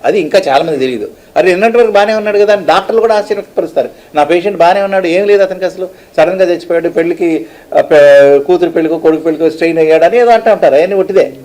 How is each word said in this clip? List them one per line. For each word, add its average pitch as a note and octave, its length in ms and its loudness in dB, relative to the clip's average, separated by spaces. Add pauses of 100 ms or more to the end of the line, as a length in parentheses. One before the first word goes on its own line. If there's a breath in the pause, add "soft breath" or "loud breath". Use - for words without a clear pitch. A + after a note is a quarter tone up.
అది F3+ 140 0
ఇంకా G3 200 0
చాలామంది D3+ 400 -2
తెలియదు. B2+ 320 -6 (260 soft breath)
"అరే, F3 140 2
నిన్నటి A3 260 0
వరకు A3+ 140 2
బాగానే G#3 220 2
ఉన్నాడు G#3 240 -4
కదా" G#3 160 2
అని G3 120 -2
డాక్టర్లు F#3+ 360 0
కూడా A3 160 0
ఆశ్చర్యపరుస్తారు. G3+ 720 -6 (260 loud breath)
"నా D3 80 2
పేషెంట్ F3 340 -2
బాగానే F3+ 240 2
ఉన్నాడు, G3 260 -2
ఏం F#3+ 200 -2
లేదు G3+ 160 2
అతనికి F#3 220 -4
అసలు, F3+ 240 -8 (280 loud breath)
సడన్గా F#3 280 2
చచ్చిపోయాడు, E3+ 440 -4
పెళ్ళికి, E3 560 -4 (320 loud breath)
ఆ, D3+ 40 2
పె-, C#3+ 600 6
కూతురు F3 280 0
పెళ్ళికో D#3+ 280 -2
కొడుకు D#3+ 240 0
పెళ్ళికో D#3+ 280 -2
స్ట్రెయిన్ D#3+ 280 -2
అయ్యాడు" D#3+ 280 2
అని G#3 120 2
ఏదో A#3+ 140 2
అంటూ A3+ 200 2
ఉంటారు. D#3+ 240 2
అవన్నీ F3+ 200 0
ఒట్టిదే. F#3 380 -2 (120)